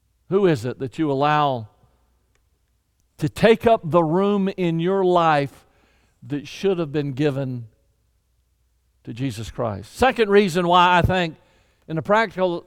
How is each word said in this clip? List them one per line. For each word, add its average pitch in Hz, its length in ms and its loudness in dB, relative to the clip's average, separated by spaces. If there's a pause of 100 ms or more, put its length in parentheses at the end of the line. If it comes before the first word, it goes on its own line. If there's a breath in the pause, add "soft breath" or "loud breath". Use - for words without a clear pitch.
(280)
Who 196 180 2
is 131 180 0
it 123 140 -8
that 131 200 -10
you 156 120 -2
allow 139 580 0 (1500)
to 151 100 -4
take - 380 2
up 226 180 2
the 170 180 2
room 196 460 0
in 170 320 -2
your 190 240 -2
life 160 640 0 (600)
that 127 200 -8
should 190 320 -4
have 156 140 -6
been 143 200 -4
given 131 540 -4 (1400)
to 127 100 -16
Jesus 113 380 -8
Christ? 107 460 -8
Second 240 340 0
reason 185 380 4
why 180 300 6
I 165 40 2
think, 175 340 -2 (520)
in 160 100 -4
a 147 40 -6
practical 185 640 -2